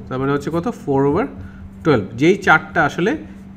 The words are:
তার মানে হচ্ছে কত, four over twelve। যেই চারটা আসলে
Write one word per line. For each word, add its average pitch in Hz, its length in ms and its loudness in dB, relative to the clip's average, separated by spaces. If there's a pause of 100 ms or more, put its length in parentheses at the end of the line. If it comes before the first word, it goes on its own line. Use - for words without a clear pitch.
তার 131 100 -4
মানে 135 120 0
হচ্ছে 143 220 0
কত, 170 140 -2
four 139 400 0
over 180 180 2 (580)
twelve। 117 340 2
যেই 165 180 6
চারটা 165 480 2
আসলে 175 340 0 (400)